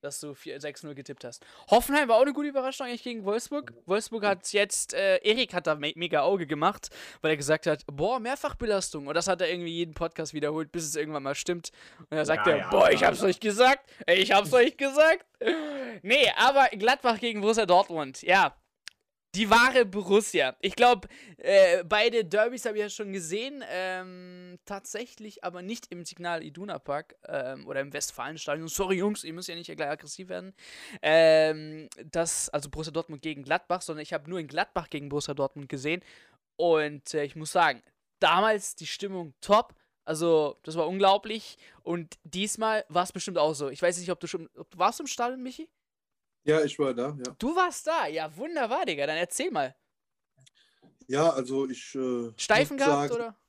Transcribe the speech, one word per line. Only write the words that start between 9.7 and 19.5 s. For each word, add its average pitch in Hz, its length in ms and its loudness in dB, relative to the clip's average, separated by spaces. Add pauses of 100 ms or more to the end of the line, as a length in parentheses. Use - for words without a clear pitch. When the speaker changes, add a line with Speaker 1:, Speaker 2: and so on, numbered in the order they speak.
Speaker 1:
jeden 170 240 -4
Podcast 165 400 -6
wiederholt, 151 380 -4
bis 170 100 -6
es 151 140 -6
irgendwann 151 260 -4
mal 139 140 -4
stimmt. - 340 -4 (400)
Und 151 60 -4
er 151 80 0
sagt 156 240 0
Speaker 2:
Ja, 165 40 6
Speaker 1:
er, 143 60 2
Speaker 2:
ja, - 120 -6
Speaker 1:
"Boah, - 200 8
ich - 120 4
Speaker 2:
ja, - 40 6
Speaker 1:
hab's - 140 2
Speaker 2:
ja. 202 60 2
Speaker 1:
euch 185 120 2
gesagt. 240 500 4 (200)
Ich 185 240 4
hab's 196 200 4
euch 247 240 6
gesagt." 302 480 4 (760)
Nee, 240 340 4
aber 269 400 6
Gladbach 233 440 2
gegen 226 200 -4
Borussia 214 260 2
Dortmund, 175 560 2
ja. 175 340 4 (760)
Die 208 140 -2
wahre 240 380 6